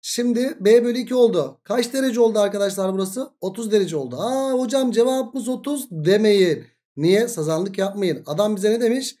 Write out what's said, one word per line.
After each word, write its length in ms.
Şimdi 580
B 240
bölü 140
iki 180
oldu. 480
Kaç 300
derece 260
oldu 200
arkadaşlar 540
burası? 360
Otuz 300
derece 260
oldu. 220
"Aa 320
hocam 400
cevabımız 560
otuz" 440
demeyin. 720
Niye? 300
Sazanlık 500
yapmayın. 480
Adam 300
bize 160
ne 100
demiş? 380